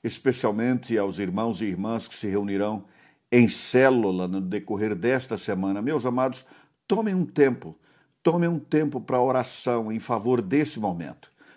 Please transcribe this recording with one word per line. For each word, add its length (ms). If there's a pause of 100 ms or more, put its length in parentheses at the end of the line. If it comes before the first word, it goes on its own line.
especialmente 960
aos 220
irmãos 420
e 60
irmãs 420
que 60
se 140
reunirão 560 (460)
em 180
célula 800
no 140
decorrer 540
desta 420
semana. 460
Meus 240
amados, 400 (400)
tomem 280
um 120
tempo, 500 (460)
tomem 260
um 100
tempo 400
para 220
oração 720
em 60
favor 420
desse 400
momento, 500 (260)